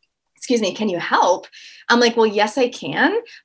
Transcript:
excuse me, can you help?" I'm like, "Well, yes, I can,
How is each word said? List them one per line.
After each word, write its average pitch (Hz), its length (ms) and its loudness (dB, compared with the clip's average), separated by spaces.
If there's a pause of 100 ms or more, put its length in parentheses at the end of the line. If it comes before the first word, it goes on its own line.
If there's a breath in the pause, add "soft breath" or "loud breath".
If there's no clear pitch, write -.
(340)
excuse 233 280 -2
me, 185 100 -2
can 214 160 -4
you 175 100 -4
help?" - 480 0 (440 loud breath)
I'm 233 100 4
like, 233 160 2
"Well, 226 80 4
yes, 214 320 0
I 262 120 2
can, 254 520 -2 (240 loud breath)